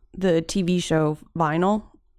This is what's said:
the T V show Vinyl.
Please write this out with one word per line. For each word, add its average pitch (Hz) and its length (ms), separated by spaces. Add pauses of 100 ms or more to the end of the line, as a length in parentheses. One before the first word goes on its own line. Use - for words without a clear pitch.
(140)
the 180 280
T 185 200
V 180 180
show 156 380 (180)
Vinyl. 175 480 (340)